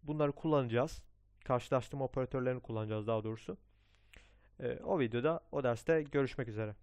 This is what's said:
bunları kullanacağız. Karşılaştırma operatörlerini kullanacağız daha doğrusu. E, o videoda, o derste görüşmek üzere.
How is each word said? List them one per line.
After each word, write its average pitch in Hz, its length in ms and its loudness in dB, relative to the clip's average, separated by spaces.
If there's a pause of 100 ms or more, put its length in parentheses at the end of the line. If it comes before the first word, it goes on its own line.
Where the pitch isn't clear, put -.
bunları 151 280 2
kullanacağız. 135 680 2 (420)
Karşılaştırma 131 600 0
operatörlerini 127 540 -2
kullanacağız 107 480 -4
daha 110 160 0
doğrusu. 110 340 -6 (1000)
E, 123 240 -4
o 180 160 2
videoda, 123 400 2 (120)
o 143 120 -2
derste 147 400 2
görüşmek 139 440 0
üzere. 107 360 -6